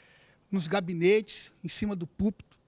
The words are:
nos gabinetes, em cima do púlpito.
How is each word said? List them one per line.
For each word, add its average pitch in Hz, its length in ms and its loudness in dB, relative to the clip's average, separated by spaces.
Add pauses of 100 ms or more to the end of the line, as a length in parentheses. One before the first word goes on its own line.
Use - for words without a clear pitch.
(500)
nos 180 180 -2
gabinetes, 185 840 2 (120)
em 180 40 -8
cima 208 280 -2
do 170 120 -6
púlpito. - 500 -4 (100)